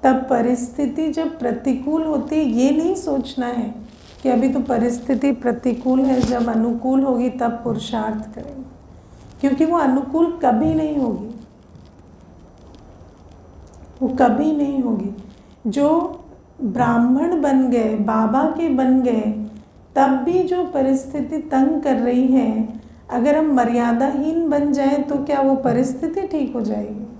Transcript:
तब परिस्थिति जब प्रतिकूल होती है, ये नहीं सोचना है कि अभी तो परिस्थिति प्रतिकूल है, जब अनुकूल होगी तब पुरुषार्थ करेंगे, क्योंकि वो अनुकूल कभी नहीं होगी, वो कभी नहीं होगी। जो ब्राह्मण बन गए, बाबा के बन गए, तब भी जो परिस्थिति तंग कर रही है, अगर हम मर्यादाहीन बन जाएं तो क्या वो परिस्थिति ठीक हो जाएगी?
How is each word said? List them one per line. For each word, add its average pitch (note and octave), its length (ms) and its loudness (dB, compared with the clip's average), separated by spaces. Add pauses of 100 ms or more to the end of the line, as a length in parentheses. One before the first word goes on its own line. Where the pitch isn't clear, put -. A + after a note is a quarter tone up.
तब C4 140 4 (140)
परिस्थिति B3+ 800 -2
जब - 280 -4
प्रतिकूल C4+ 640 -2
होती D4+ 320 -2
है, D#4 80 2
ये B3 260 2
नहीं E4+ 240 2
सोचना C#4 520 -4
है A#3 280 -4 (480)
कि C4 60 0
अभी B3+ 200 2
तो C4+ 120 0
परिस्थिति A#3+ 720 0
प्रतिकूल A#3+ 680 0
है, C4 200 2
जब A#3 280 0
अनुकूल A#3+ 540 0
होगी B3 280 0
तब A#3 200 -2
पुरुषार्थ A3 840 -6
करेंगे, C4+ 300 -14 (760)
क्योंकि C#4 240 2
वो E4+ 140 2
अनुकूल D4 680 0
कभी C#4 300 2
नहीं D4+ 220 0
होगी, A3+ 380 -4 (2750)
वो C4 60 0
कभी D4+ 480 2
नहीं C#4 260 0
होगी। G3+ 340 -2 (500)
जो D4+ 540 0 (420)
ब्राह्मण A#3+ 800 2
बन C4 280 4
गए, A3 240 2
बाबा A3 500 2
के D#4+ 240 0
बन C4 320 4
गए, G#3+ 480 -2 (480)
तब C4+ 120 4
भी E4 340 2
जो F4+ 220 0
परिस्थिति C4+ 720 -2
तंग C#4+ 440 0
कर C4 140 2
रही B3 300 2
है, A3 420 2 (420)
अगर C4 260 2
हम D#4 180 2
मर्यादाहीन C4 960 0
बन D4 220 2
जाएं C#4 300 2
तो C#4+ 220 -2
क्या C#4+ 160 0
वो C4+ 140 4
परिस्थिति C4 680 -2
ठीक C#4+ 320 -4
हो A#3+ 60 -4
जाएगी? G#3 460 -6 (140)